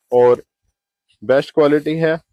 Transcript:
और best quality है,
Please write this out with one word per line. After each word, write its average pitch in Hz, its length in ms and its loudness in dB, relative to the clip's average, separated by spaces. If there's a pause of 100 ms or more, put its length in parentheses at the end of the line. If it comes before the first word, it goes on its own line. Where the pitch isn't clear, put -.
(120)
और 123 320 2 (800)
best 131 300 -2
quality 151 440 0
है, 160 180 -2 (180)